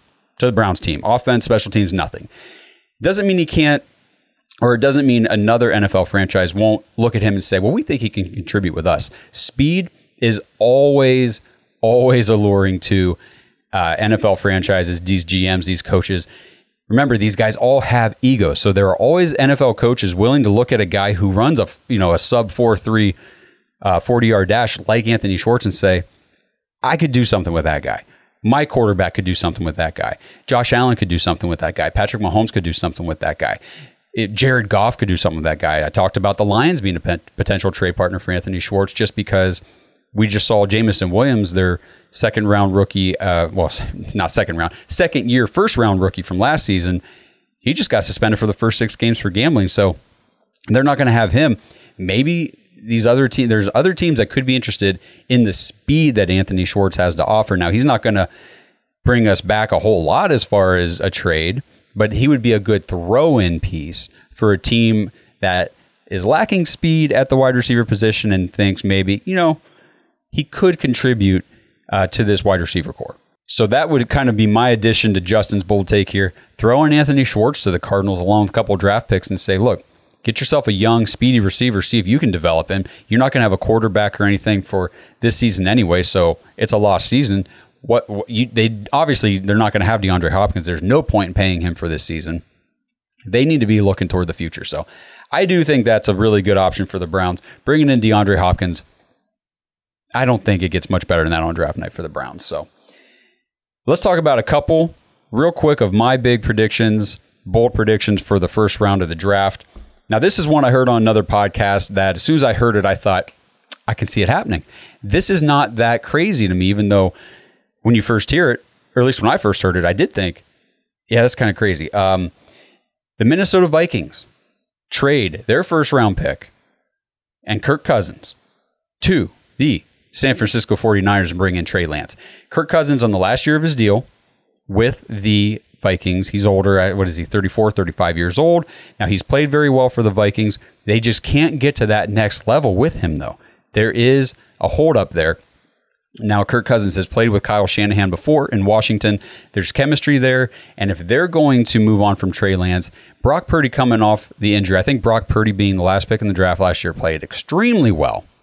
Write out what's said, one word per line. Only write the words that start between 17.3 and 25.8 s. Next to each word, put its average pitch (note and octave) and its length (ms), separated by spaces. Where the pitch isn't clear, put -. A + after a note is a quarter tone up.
guys A2 180
all C3 280
have A2+ 380
egos. G2+ 380
So G2+ 140
there G2 160
are F2+ 80
always D#3+ 380
N C3+ 160
F C#3+ 120
L B2 100
coaches A2+ 420
willing B2 280
to G#2+ 80
look A2+ 200
at A#2 100
a G#2 40
guy G2 300
who G2 160
runs C3+ 280
a, G2+ 100
you A#2 100
know, F2 140
a E2+ 60
sub A#2 320
four A2+ 260
three, G#2+ 380
uh, F#2 200
forty-yard A2+ 480
dash A2+ 300
like A2+ 180
Anthony G#2+ 320
Schwartz A#2+ 260
and G2 80
say, F#2 300